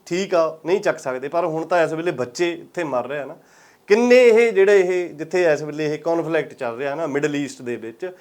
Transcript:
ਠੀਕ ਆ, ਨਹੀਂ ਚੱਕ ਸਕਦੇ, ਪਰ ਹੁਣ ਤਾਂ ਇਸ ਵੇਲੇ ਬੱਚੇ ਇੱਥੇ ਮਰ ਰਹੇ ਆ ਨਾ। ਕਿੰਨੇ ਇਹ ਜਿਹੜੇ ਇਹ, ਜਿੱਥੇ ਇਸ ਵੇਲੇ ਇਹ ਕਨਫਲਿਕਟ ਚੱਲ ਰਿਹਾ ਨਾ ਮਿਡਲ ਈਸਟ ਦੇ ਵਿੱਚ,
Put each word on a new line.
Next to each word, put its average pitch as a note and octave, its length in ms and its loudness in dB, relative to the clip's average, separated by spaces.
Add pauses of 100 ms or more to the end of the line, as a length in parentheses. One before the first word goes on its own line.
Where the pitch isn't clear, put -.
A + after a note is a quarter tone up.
ਠੀਕ F#3 300 -4
ਆ, D#3+ 300 0
ਨਹੀਂ F#3 160 0
ਚੱਕ E3 180 -2
ਸਕਦੇ, C3 280 -8
ਪਰ E3+ 180 -2
ਹੁਣ D#3+ 200 -4
ਤਾਂ E3+ 180 2
ਇਸ D#3 100 -2
ਵੇਲੇ E3+ 200 -4
ਬੱਚੇ B2+ 380 -4
ਇੱਥੇ E3 340 -10
ਮਰ B2 220 -4
ਰਹੇ C#3+ 120 -8
ਆ C3+ 60 -10
ਨਾ। D3+ 100 -14 (540)
ਕਿੰਨੇ A#3+ 340 6
ਇਹ A#3 280 6
ਜਿਹੜੇ G3 280 6
ਇਹ, F3+ 300 0
ਜਿੱਥੇ D#3+ 420 0
ਇਸ C#3+ 100 0
ਵੇਲੇ D3+ 240 -6
ਇਹ D3+ 140 -4
ਕਨਫਲਿਕਟ D#3+ 540 -2
ਚੱਲ A#2 240 -6
ਰਿਹਾ C#3 180 -4
ਨਾ E3 120 -4
ਮਿਡਲ C#3+ 280 -2
ਈਸਟ C#3+ 260 -6
ਦੇ A#2+ 140 -6
ਵਿੱਚ, A#2 460 -10